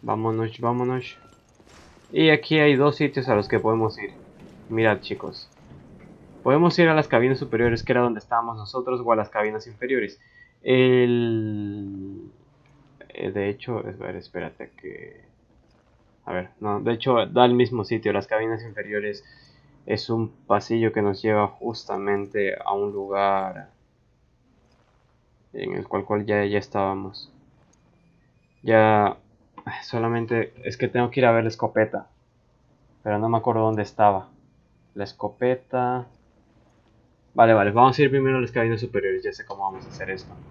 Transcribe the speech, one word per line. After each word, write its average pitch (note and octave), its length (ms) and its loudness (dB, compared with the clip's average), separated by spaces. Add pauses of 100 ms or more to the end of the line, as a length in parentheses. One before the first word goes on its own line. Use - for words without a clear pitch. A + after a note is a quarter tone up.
Vámonos, A2 580 -4
vámonos. B2 580 -2 (920)
Y D#3 200 4
aquí D3+ 280 2
hay D3 180 6
dos C#3+ 200 2
sitios C3+ 320 -2
a A#2+ 60 4
los G#2 140 2
que A2+ 100 0
podemos A2 400 0
ir. G2 140 -12 (580)
Mirad, A2 300 2
chicos. - 500 -12 (920)
Podemos D#3+ 360 4
ir E3+ 100 8
a D#3+ 60 4
las D3+ 140 2
cabinas C3 300 4
superiores, A#2 440 0
que C3 100 -2
era B2 80 4
donde A#2 200 0
estábamos A#2 360 -4
nosotros, B2 480 -6
o A#2 80 2
a A2 40 4
las G#2+ 120 -2
cabinas G#2+ 380 -4
inferiores. A#2+ 520 -6 (440)
El, A2 1700 0 (800)
eh, G2 200 -6
de G2 200 -2
hecho, G#2+ 280 -8
a G#2 40 -8
ver, G2+ 340 -10
espérate E2+ 540 -12
que, - 540 -18 (1000)
a F2 80 -10
ver, F2+ 180 -6 (100)
no, G#2 200 -4
de A2 140 -2
hecho A#2 320 0
da A#2+ 180 4
al B2 100 4
mismo A#2+ 300 2
sitio. G#2+ 280 -2
Las G2 140 -2
cabinas A2 360 -2
inferiores G#2 640 -8 (600)
es - 240 -4
un A2+ 220 -2 (160)
pasillo A2+ 460 0
que G#2+ 100 -2
nos G2+ 180 0
lleva G#2 280 2
justamente G2+ 1120 -4
a - 140 -4
un G2+ 200 -4
lugar G2 760 -4 (1800)
en F#2+ 220 -8
el F#2+ 120 -8
cual, G2 200 -6
cual G#2 180 -2
ya, G#2 220 0
ya G2+ 120 -2
estábamos. G2 720 -6 (1300)
Ya, A2 560 4 (640)
solamente A#2 720 -4 (100)
es A2+ 120 -8
que - 120 -2
tengo A#2+ 220 0
que C3+ 100 -2
ir B2+ 60 6
a A#2 60 6
ver A2+ 120 4
la A2+ 60 0
escopeta, A2 580 -2 (920)
pero G#2 160 -2
no A2 100 -2
me A#2 100 0
acuerdo A2+ 240 0
dónde A2 200 0
estaba. G2+ 460 2 (680)
La G2+ 100 -8
escopeta. B2+ 1000 -4 (1300)
Vale, A2+ 200 8
vale, G2+ 160 4
vamos B2+ 280 4
a D3 40 4
ir C3+ 80 4
primero C3 280 0
a - 20 0
las A2+ 100 -4
cabinas A2+ 300 0
superiores, G2 420 -4
ya G2+ 100 -6
sé - 140 -16
cómo G2 160 -10
vamos F#2+ 240 -8
a - 20 -18
hacer F#2+ 220 -12
esto. F#2+ 240 -10 (160)